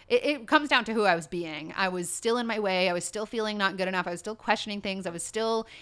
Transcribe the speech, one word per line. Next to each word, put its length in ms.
it, 160
it 240
comes 220
down 160
to 80
who 120
I 100
was 100
being. 500
I 140
was 220
still 260
in 80
my 140
way. 280
I 60
was 100
still 220
feeling 320
not 180
good 120
enough. 180
I 60
was 80
still 160
questioning 460
things. 260
I 20
was 140
still 420